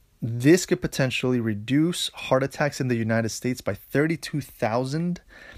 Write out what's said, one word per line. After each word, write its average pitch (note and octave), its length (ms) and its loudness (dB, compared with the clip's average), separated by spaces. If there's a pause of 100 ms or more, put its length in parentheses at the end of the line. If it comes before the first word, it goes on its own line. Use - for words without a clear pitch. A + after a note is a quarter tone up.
(220)
this B2 440 4
could F3+ 160 -2
potentially B2+ 580 0
reduce A#2 680 0
heart - 340 0
attacks C#3+ 380 -4
in C3 80 0
the A#2+ 80 2
United A2+ 320 0
States B2 320 -4
by G2 140 -4
thirty-two D3+ 680 -2
thousand C3+ 800 -2 (360)